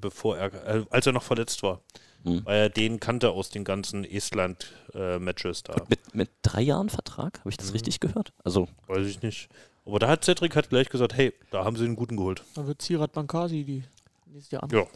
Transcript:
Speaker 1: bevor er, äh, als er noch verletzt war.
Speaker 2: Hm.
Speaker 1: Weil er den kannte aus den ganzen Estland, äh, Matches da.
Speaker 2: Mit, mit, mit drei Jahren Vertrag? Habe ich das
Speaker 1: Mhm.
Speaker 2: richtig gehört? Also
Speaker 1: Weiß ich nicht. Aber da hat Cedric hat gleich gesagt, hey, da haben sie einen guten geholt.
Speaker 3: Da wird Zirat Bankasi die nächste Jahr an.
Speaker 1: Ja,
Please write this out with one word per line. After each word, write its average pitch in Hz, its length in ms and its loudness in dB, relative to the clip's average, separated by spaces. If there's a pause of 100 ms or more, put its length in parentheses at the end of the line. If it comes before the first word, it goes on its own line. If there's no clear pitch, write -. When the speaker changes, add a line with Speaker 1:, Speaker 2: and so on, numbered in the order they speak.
Speaker 1:
bevor 101 360 -2
er, 95 160 -2 (140)
äh, 110 220 0
als 127 180 4
er 131 60 6
noch 123 100 0
verletzt - 400 -2
war. 95 160 0 (460)
Speaker 2:
Hm. 87 200 0
Speaker 1:
Weil 104 180 4
er 107 60 6
den 113 300 0
kannte 117 320 2
aus 95 180 -4
den 101 140 -8
ganzen 98 400 -4
Estland, 92 680 -4 (200)
äh, 90 240 -2
Matches 87 460 -6
da. - 120 -12
Speaker 2:
Mit, - 140 -2
mit, - 260 -2
mit 107 140 0 (140)
drei 107 180 2
Jahren 170 280 2
Vertrag? - 500 -8
Habe - 100 -8
ich - 80 -6
das 98 100 -8
Speaker 1:
Mhm. 95 60 -4
Speaker 2:
richtig 113 280 -2
gehört? - 320 -2 (100)
Also 90 240 2 (200)
Speaker 1:
Weiß 98 200 0
ich 98 140 -8
nicht. - 260 -6 (380)
Aber 104 120 0
da 113 120 4
hat 156 160 4
Cedric 170 300 2
hat 151 140 2
gleich 127 200 4
gesagt, 123 260 2
hey, 131 180 4 (180)
da 95 120 0
haben 113 140 0
sie 117 80 0
einen 120 100 0
guten 113 220 -4
geholt. 95 260 -2 (100)
Speaker 3:
Da 147 140 -8
wird 143 140 -6
Zirat 151 320 -2
Bankasi 160 500 -2
die 135 200 -6 (440)
nächste 143 300 -12
Jahr - 60 -8
an. - 80 -8
Speaker 1:
Ja, 110 120 6 (120)